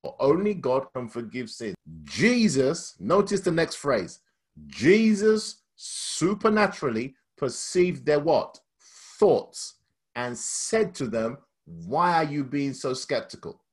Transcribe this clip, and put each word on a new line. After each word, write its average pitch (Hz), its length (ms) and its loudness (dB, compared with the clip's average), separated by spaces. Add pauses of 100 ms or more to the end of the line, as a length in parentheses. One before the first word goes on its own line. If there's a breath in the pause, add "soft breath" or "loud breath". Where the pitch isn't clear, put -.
For - 160 -12
only 180 340 2
God 135 400 -2
can 123 140 -8
forgive 117 420 -8
sin." 107 240 -10 (300)
Jesus, 160 960 0
notice 202 400 2
the 185 120 -2
next 160 240 0
phrase, - 440 -2 (480)
Jesus 214 960 4 (140)
supernaturally 185 1400 0 (220 soft breath)
perceived 147 680 0
their 147 140 4
what? 147 400 0 (600)
Thoughts, - 560 2 (400)
and 123 220 -6
said - 580 -2
to 135 120 -4
them, 113 300 -4 (260)
"Why 165 520 -2
are 156 140 2
you 143 140 -2
being 139 300 -2
so 131 200 -4
skeptical?" - 800 -6